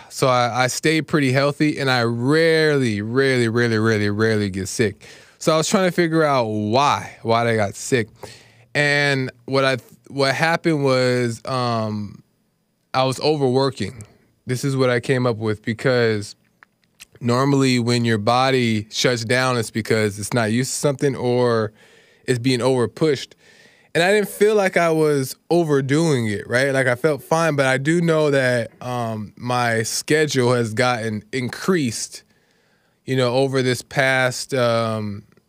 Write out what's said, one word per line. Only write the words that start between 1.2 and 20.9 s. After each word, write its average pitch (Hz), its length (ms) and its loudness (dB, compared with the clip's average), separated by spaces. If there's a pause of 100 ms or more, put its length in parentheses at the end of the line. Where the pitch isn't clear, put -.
healthy, 143 480 0
and 135 120 0
I 123 120 2
rarely, 139 1000 2
rarely, 123 460 0
rarely, 113 300 2
rarely, 107 300 2
rarely 107 400 0
get 92 200 -6
sick. - 360 -2 (340)
So - 140 0
I 160 60 2
was 156 100 -2
trying 190 180 2
to 175 60 0
figure 165 320 0
out 135 220 2
why, 107 760 0
why 113 240 2
I 113 100 2
got 104 180 -2
sick. 117 340 -2 (640)
And 143 560 0 (140)
what 135 200 0
I, 135 120 0 (320)
what 135 260 0
happened 160 480 0
was, 123 640 0
um, 113 800 -4 (720)
I 131 100 2
was 131 160 -2
overworking. 135 840 0 (440)
This 127 180 -4
is 135 120 -2
what 131 120 2
I 123 100 2
came 127 280 0
up 117 100 0
with, 107 260 -4
because 113 760 0 (840)
normally 131 580 2
when 120 280 0
your 113 100 2
body 120 720 0
shuts 120 360 -2
down, 127 320 0
it's 110 120 -4
because 107 480 -2
it's 104 140 -8
not 113 200 0
used 123 200 -2
to - 60 -6
something 143 360 -2